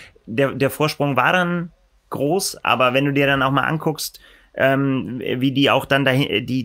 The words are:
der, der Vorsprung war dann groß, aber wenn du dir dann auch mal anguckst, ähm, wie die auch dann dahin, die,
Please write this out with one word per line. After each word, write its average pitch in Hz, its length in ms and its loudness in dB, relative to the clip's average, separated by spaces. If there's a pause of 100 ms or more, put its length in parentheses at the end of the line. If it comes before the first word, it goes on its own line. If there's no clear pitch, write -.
(260)
der, 123 260 0
der 131 180 0
Vorsprung 143 460 -2
war 127 160 4
dann 175 400 -2 (380)
groß, - 540 -4
aber 123 300 2
wenn 135 100 2
du 143 80 0
dir 139 140 2
dann 139 160 0
auch 131 80 0
mal 135 140 0
anguckst, 156 560 -4 (340)
ähm, 135 680 0
wie 127 300 -2
die 135 220 2
auch 135 140 0
dann 139 180 2
dahin, 127 420 0
die, 127 180 -4